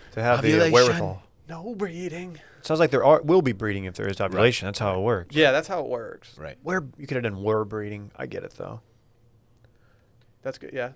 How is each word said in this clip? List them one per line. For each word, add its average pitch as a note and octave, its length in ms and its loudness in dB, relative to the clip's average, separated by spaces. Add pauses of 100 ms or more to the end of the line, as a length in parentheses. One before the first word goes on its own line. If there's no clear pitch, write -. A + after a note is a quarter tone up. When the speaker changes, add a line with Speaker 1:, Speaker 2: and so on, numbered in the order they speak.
(120)
Speaker 1:
to A2+ 100 -6
have A#2+ 180 4
the, D#3 120 4
uh, D#3+ 120 6
Speaker 2:
Ovulation. D#3+ 80 2
Speaker 1:
wherewithal. A2+ 500 4 (260)
Speaker 3:
"No E3+ 260 -12
breeding." F3+ 640 -8 (220)
Speaker 1:
Sounds D#3+ 180 0
like E3 100 4
there C3+ 140 2
are, D3 180 8
will E3+ 200 4
be B2+ 100 0
breeding G2 320 -4
if F#2 100 -8
there G#2 140 -6
is G2 100 -4
Speaker 2:
Right. G2 120 0
Speaker 1:
ovulation. G#2 380 2
That's G2+ 100 -6
how G2 200 -2
it F#2+ 40 -2
works. G#2+ 340 -2
Speaker 3:
Yeah, D3 160 6
that's D3+ 160 0
how F#3 120 -4
it C#3 80 -6
works. A2+ 500 -10
Speaker 2:
Right. - 240 -14
Speaker 1:
Where, E3+ 200 -4 (140)
you C#3 100 -16
could C3+ 100 -4
have A#2+ 80 -2
done G2 180 -4
were G#2+ 240 0
breeding. G#2 500 -10
I - 100 -10
get F#2+ 160 -10
it, F#2 140 -14
though. - 240 -12 (1600)
Speaker 3:
That's - 160 -10
good. - 140 -18
Yeah, B2+ 240 -8